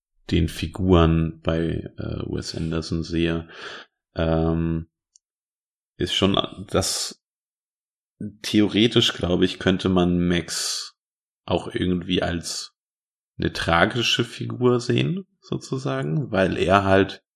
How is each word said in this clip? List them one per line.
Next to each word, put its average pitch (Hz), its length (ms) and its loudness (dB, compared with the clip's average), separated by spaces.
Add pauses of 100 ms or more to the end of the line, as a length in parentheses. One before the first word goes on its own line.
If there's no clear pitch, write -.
(320)
den 82 180 2
Figuren 82 920 2
bei, 82 560 -4
äh, - 280 -6
Wes - 300 -8
Anderson 80 480 -4
sehe, 82 440 -2 (680)
ähm, 82 720 0 (1080)
ist 90 160 -2
schon, 98 220 2 (320)
dass - 540 -4 (1200)
theoretisch, 107 720 4
glaube 90 320 2
ich, - 140 -2
könnte 95 300 0
man 87 360 4
Max - 720 -2 (500)
auch - 280 -2
irgendwie 90 500 0
als 85 500 -6 (640)
eine 82 140 -2
tragische 107 720 0
Figur 120 560 0
sehen, 135 460 -2 (160)
sozusagen, 135 880 -6
weil 95 260 0
er 98 280 2
halt 95 380 2 (120)